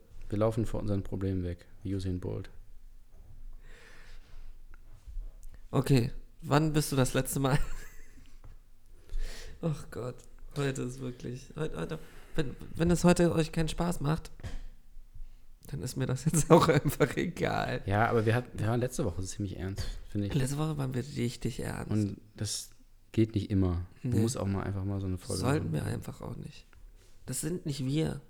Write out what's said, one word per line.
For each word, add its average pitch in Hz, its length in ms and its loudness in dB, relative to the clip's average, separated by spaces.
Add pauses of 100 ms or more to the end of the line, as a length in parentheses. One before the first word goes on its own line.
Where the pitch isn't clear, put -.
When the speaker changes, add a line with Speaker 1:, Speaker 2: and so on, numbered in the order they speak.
(300)
Speaker 1:
Wir 101 80 0
laufen 110 260 4
vor - 160 -2
unseren 101 220 0
Problemen 95 420 -2
weg, 87 220 -6 (160)
wie 95 120 -4
Usain 92 260 -2
Bolt. 101 300 -6 (3250)
Speaker 2:
Okay, 131 380 6 (320)
wann 156 300 4
bist 147 200 4
du 139 40 2
das 127 180 4
letzte 131 260 2
Mal 135 180 4 (960)
<laughs> - 1080 -6
Och 156 280 -2
Gott, 120 260 -8 (400)
heute 135 260 0
ist 127 180 -6
wirklich, 127 560 -8
heut-, 156 200 -2
heute, 160 220 -6 (380)
wenn, - 200 2 (200)
wenn 175 140 4
es 170 140 6
heute 175 280 8
euch 160 200 2
keinen 160 160 2
Spaß 175 320 0
macht, 156 300 0 (1400)
dann - 140 -6
ist - 140 -6
mir 131 100 0
das 127 180 0
<laughs> - 20 4
jetzt 156 240 6
auch 165 180 12
einfach - 480 4
egal. 107 680 0
Speaker 1:
Ja, 104 220 4
aber 110 180 2
wir 110 80 6
hat-, 123 240 0
wir - 100 0
waren 117 120 2
letzte 123 240 -2
Woche 92 180 -2
ziemlich 95 360 -4
ernst, 95 260 -4 (240)
finde 101 200 -2
ich. 107 60 -4
Speaker 2:
Letzte 135 240 0
Woche 156 200 -2
waren 131 160 -2
wir 123 100 -2 (120)
richtig 120 440 -2
ernst. - 320 -6
Speaker 1:
Und 104 280 0 (160)
das - 340 -6 (420)
geht 110 220 4
nicht - 160 0
immer. 90 360 2 (160)
Du 131 80 -2
Speaker 2:
Nee. 120 100 6
Speaker 1:
musst 117 180 2
auch 98 80 -2
mal 98 180 0
einfach 98 200 -2
mal 98 160 -2
so 98 60 -4
eine 92 120 -2
Folge 95 220 -4
Speaker 2:
Sollten 143 320 2
Speaker 1:
machen. - 20 -2
Speaker 2:
wir - 100 0
einfach - 360 -4
auch - 160 -8
nicht. - 300 -14 (600)
Das 131 140 -6
sind 160 260 -4
nicht 139 180 -4
wir. 143 460 2